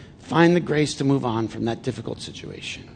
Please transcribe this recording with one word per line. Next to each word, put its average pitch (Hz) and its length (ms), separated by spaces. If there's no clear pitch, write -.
find 170 360
the 175 40
grace 147 360
to - 80
move 135 220
on 113 220
from 110 180
that 113 160
difficult 120 400
situation. - 760